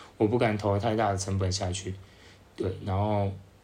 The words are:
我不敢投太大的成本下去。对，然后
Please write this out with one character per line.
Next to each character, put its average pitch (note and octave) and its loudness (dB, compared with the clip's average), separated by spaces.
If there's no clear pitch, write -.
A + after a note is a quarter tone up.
我 A2 4
不 G#2+ 2
敢 A2+ 2
投 G2+ 2
太 G#2+ 2
大 G#2+ 2
的 G2 0
成 G2 -2
本 F#2+ 0
下 F#2 -2
去。 F#2 -6
对， - -4
然 F#2+ -2
后 G2+ 2